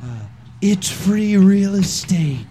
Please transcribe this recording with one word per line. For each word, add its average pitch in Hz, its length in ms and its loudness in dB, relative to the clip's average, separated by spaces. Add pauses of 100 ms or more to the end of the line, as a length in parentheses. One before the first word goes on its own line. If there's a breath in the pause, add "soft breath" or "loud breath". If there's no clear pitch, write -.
Uh, 117 240 -12 (340)
it's 202 300 -2
free 208 460 0
real 196 380 4
estate. 156 760 -2